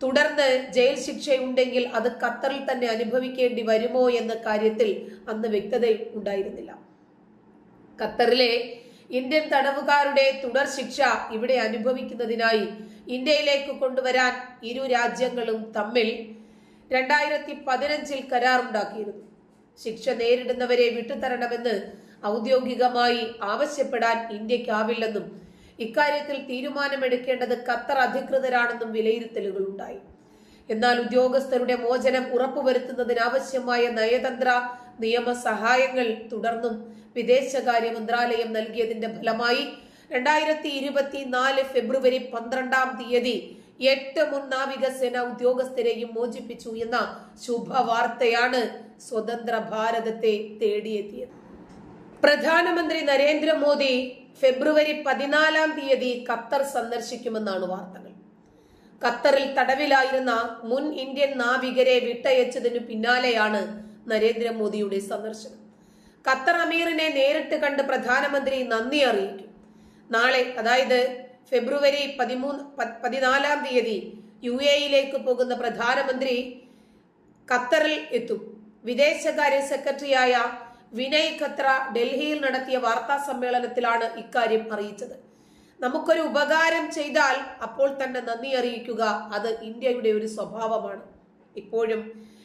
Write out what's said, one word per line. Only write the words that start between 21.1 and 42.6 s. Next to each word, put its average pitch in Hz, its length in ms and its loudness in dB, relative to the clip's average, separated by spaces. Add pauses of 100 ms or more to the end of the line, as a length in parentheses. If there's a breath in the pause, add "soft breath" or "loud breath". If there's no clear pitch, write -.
ഔദ്യോഗികമായി 240 1160 2
ആവശ്യപ്പെടാൻ 226 880 0
ഇന്ത്യക്കാവില്ലെന്നും 220 1080 -2 (380 loud breath)
ഇക്കാര്യത്തിൽ 285 680 -2
തീരുമാനമെടുക്കേണ്ടത് 254 1200 -2
ഖത്തർ 247 280 -2
അധികൃതരാണെന്നും 240 920 0
വിലയിരുത്തലുകൾ 220 640 -2
ഉണ്ടായി. 196 400 -8 (720 loud breath)
എന്നാൽ 240 300 2
ഉദ്യോഗസ്ഥരുടെ 247 760 2
മോചനം 247 580 0
ഉറപ്പുവരുത്തുന്നതിനാവശ്യമായ 247 1500 0
നയതന്ത്ര 247 840 2 (320 loud breath)
നിയമസഹായങ്ങൾ 240 1300 0
തുടർന്നും 226 720 -4 (120)
വിദേശകാര്യ 240 720 2
മന്ത്രാലയം 226 640 -2
നൽകിയതിന്റെ 220 560 -4
ഫലമായി 240 600 0 (440 loud breath)
രണ്ടായിരത്തി 302 560 2
ഇരുപത്തിനാല് 269 920 0
ഫെബ്രുവരി 254 560 2
പന്ത്രണ്ടാം 247 840 -2